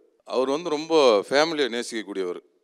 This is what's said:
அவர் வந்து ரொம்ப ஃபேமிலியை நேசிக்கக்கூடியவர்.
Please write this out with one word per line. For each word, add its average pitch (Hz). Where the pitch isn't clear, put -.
அவர் 127
வந்து 165
ரொம்ப 147
ஃபேமிலியை 147
நேசிக்கக்கூடியவர். 98